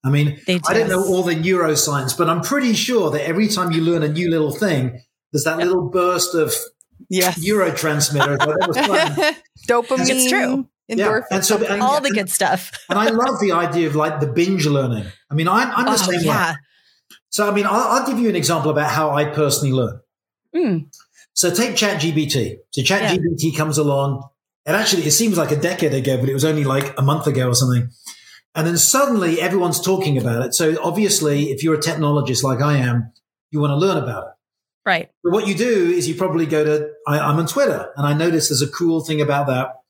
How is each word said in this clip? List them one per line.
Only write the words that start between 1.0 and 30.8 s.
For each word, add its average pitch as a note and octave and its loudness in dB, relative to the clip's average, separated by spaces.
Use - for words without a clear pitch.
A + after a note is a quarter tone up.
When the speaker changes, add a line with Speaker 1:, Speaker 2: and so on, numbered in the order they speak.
Speaker 1:
all F#3 2
the E3+ 0
neuroscience, D#3 0
but D#3+ 2
I'm E3+ 0
pretty C4 0
sure G#3 0
that D3 -2
every G3 2
time F3 0
you E3 2
learn E3 2
a D3+ 0
new E3 -2
little D#3 0
thing, C3+ -2
there's D3+ -2
that D#3+ 0
Speaker 2:
Yep. F3 0
Speaker 1:
little F3+ 0
burst F3+ 0
of D#3 0
Speaker 3:
Yes. F3+ 0
Speaker 1:
neurotransmitter. D3+ 0
Like, D3+ 0
that E4+ 2
was - -2
fun. D#4 0
Speaker 3:
<laughs> - -14
Dopamine, B3+ 0
Speaker 2:
It's B3+ 2
true. C4 -2
Speaker 1:
Yeah. A3+ -6
Speaker 3:
endorphins. G#3+ 0
Speaker 1:
And F#3+ 0
so, G#3+ 2
and, G3+ -2
Speaker 2:
All C#4 2
the C#4 -2
Speaker 1:
and, G#3 0
Speaker 2:
good G3 -2
stuff. F#3 -2
<laughs> - -20
Speaker 1:
and F#3+ 0
I A3+ 2
love A#3+ 0
the G3 2
idea E3+ 0
of, D3 -2
like, D3+ 0
the D3 0
binge E3+ 0
learning. B2 0
I C#3+ -6
mean, D#3+ 0
I'm, A#3 2
I'm B3 0
the G#3+ 0
Speaker 2:
Oh, - 2
Speaker 1:
same F#3 0
way. E3 -2
Speaker 2:
yeah. E3 0
Speaker 1:
So, G#3 0
I G3 -2
mean, G3+ 0
I'll, G3 0
I'll C4+ -4
give A#3+ -2
you A#3 2
an F#3 0
example D#3 0
about D3 0
how D3+ 0
I D3 2
personally D3 0
learn. A#2 -2
Speaker 2:
Mm. G#3 0
Speaker 1:
So F3 0
take A3 0
Chat G3+ 0
G D#3 0
P D3 0
T. B2 -2
So C#3 -4
Chat G3 0
G F3+ 2
P D#3 -2
T D#3+ 0
Speaker 2:
Yeah. D#3 -4
Speaker 1:
comes D#3 -2
along. C#3 0
And D#3+ 0
actually, F3 0
it D3 0
seems G#3+ 2
like D3 0
a D3+ 2
decade E3+ 0
ago, C3 0
but C3 0
it C3+ -2
was C#3 0
only, D#3 0
like, C#3 -2
a C#3 -2
month D3+ 2
ago B2+ 0
or A#2+ 2
something. B2 2
And D#3+ 0
then E3+ 0
suddenly G3+ 2
everyone's F3 0
talking F3+ 0
about A#2 0
it. A#2+ -4
So D#3+ 2